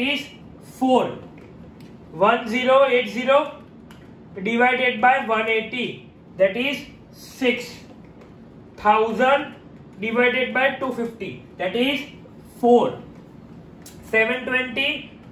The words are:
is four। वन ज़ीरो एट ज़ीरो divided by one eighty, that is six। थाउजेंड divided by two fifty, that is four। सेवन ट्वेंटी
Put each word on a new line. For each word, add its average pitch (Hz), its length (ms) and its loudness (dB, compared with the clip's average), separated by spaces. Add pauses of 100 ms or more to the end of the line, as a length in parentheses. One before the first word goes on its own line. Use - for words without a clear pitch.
is 277 240 -4 (500)
four। 254 260 4 (1080)
वन 220 360 2
ज़ीरो 254 360 2
एट 247 240 0
ज़ीरो 247 300 2 (1040)
divided 247 580 0
by 254 80 6 (160)
one 220 220 -2
eighty, 220 380 -4 (520)
that 190 200 4
is 269 200 -4 (340)
six। - 560 -4 (1160)
थाउजेंड 254 600 4 (560)
divided 240 540 0
by 262 100 2 (160)
two 262 120 -4
fifty, 233 360 -8 (300)
that 180 180 -4
is 269 240 0 (600)
four। 240 280 4 (1200)
सेवन 240 340 0
ट्वेंटी 254 420 -4 (460)